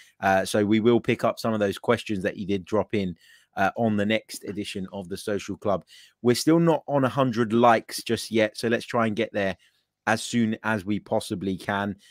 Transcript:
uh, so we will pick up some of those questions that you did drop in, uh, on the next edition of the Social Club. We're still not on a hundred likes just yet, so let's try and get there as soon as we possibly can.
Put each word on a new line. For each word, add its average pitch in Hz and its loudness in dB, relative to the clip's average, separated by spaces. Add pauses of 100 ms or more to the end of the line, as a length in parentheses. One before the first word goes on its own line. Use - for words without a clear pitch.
(200)
uh, 95 2
so 104 0
we 107 4
will 117 4
pick 117 -2
up 117 0
some 113 -2
of 110 -2
those 101 0
questions 107 -2
that 95 -2
you 101 -8
did 92 -4
drop 104 -2
in, 95 -2 (400)
uh, 95 0
on 110 0
the 101 0
next - -4
edition 95 -8
of 98 -12
the 95 -8
Social 101 -6
Club. 95 -2 (360)
We're 120 4
still 160 4
not 165 4
on 143 2
a 127 2
hundred 120 0
likes 117 4
just - -4
yet, 107 2
so 117 -4
let's 113 -2
try 117 0
and 107 -2
get 107 -4
there 98 -2 (500)
as 113 2
soon 113 0
as 107 -2
we 101 -2
possibly 98 -4
can. 101 -4 (160)